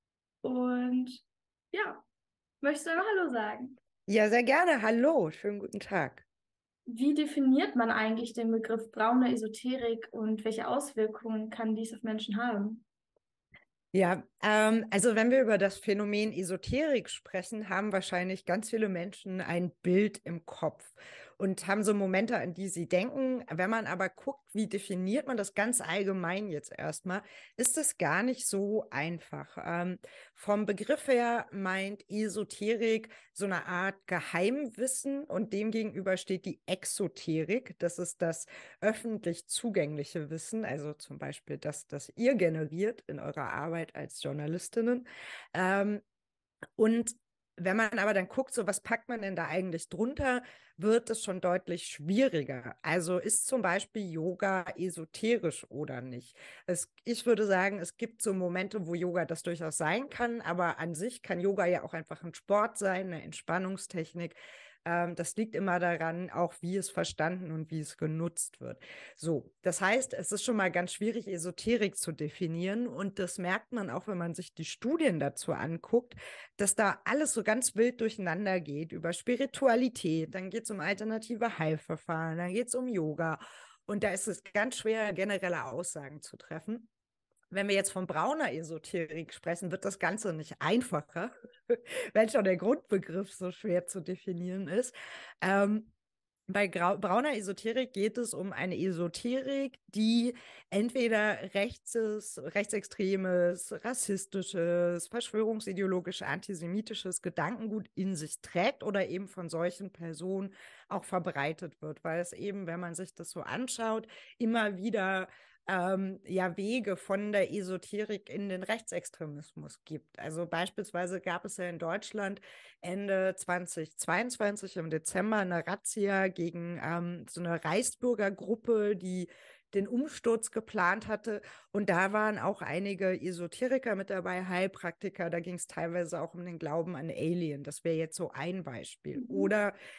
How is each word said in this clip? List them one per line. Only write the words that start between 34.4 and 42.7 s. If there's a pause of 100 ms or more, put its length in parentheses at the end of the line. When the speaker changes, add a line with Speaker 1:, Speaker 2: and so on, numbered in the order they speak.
Speaker 2:
und
demgegenüber
steht
die
Exoterik.
Das
ist
das (340)
öffentlich
zugängliche
Wissen,
also
zum
Beispiel
das,
das
ihr
generiert